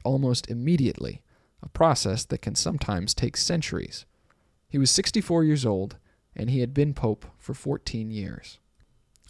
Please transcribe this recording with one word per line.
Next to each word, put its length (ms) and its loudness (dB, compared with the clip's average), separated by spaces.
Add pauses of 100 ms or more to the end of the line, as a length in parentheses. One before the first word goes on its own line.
almost 460 0
immediately, 720 0 (420)
a 60 -14
process 560 2
that 160 -4
can 120 -6
sometimes 600 -2
take 240 -2
centuries. 680 -4 (640)
He 100 -4
was 140 4
sixty-four 540 2
years 200 2
old, 300 0 (400)
and 140 -4
he 100 2
had 140 0
been 200 2
pope 320 -2 (120)
for 160 -10
fourteen 580 -6
years. 480 -10 (720)